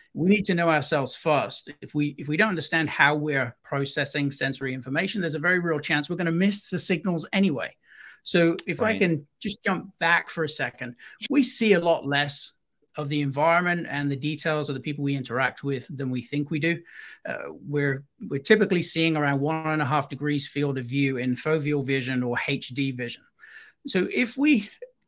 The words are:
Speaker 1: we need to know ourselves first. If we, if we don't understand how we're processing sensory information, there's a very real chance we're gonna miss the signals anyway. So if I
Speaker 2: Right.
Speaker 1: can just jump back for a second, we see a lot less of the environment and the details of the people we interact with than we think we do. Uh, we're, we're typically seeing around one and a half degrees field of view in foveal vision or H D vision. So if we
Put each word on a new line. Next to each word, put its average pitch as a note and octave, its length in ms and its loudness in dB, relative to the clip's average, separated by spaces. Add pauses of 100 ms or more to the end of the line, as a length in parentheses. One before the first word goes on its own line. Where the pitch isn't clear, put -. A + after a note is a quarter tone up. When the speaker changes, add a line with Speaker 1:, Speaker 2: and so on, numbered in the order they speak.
(140)
Speaker 1:
we D#3+ 160 2
need G#3 160 4
to F#3+ 80 2
know E3+ 140 2
ourselves D3 460 2
first. C#3 560 0 (100)
If B2+ 140 -10
we, D3 240 0
if D#3 100 -10
we D3+ 80 -2
don't G#3+ 120 4
understand D#3+ 420 0
how D3 240 4
we're C#3+ 480 -2
processing C#3+ 720 -2
sensory C3+ 420 -4
information, D3 460 -2
there's D#3+ 160 -2
a - 20 -4
very F3 220 2
real E3 180 0
chance D3 320 0
we're F3 60 -4
gonna E3+ 160 0
miss G3 380 2
the F3+ 80 -2
signals E3+ 540 -2
anyway. E3+ 440 0 (480)
So E3+ 320 4 (100)
if E3 160 -4
I G#3+ 40 4
Speaker 2:
Right. G#3+ 120 2
Speaker 1:
can E3+ 280 2 (120)
just - 240 -8
jump F#3 380 -4
back E3+ 280 2
for - 140 -4
a D#3 60 0
second, B2 480 -6 (340)
we C#4 140 6
see A3 300 4
a F3 60 6
lot E3+ 240 2
less C#3+ 480 -2 (440)
of D3 140 -4
the D3 100 0
environment E3+ 680 2
and C#3+ 200 -2
the C#3 60 -2
details D3+ 540 -2
of C#3 40 -4
the C3 60 -8
people C#3+ 240 -6
we C#3 100 0
interact B2+ 480 -2
with C#3 320 -4
than C3 140 -6
we B2+ 140 -4
think D3 280 -4
we D#3+ 80 -2
do. E3+ 240 0 (440)
Uh, - 100 -6 (140)
we're, C#3+ 520 -2 (240)
we're C#3 140 -4
typically G3+ 400 4
seeing E3 380 2
around C#3+ 200 2
one D#3+ 280 -2
and D#3 160 0
a - 20 -2
half C#3 240 0
degrees C#3+ 400 -4
field C#3 300 -2
of B2 80 -6
view C3+ 320 0
in B2 180 0
foveal D3 480 0
vision C3 380 0
or A#2+ 160 -2 (100)
H C#3 220 -2
D C3+ 220 -2
vision. A#2+ 300 -8 (640)
So F3+ 240 0
if A#3+ 280 -2
we C#4 320 4 (380)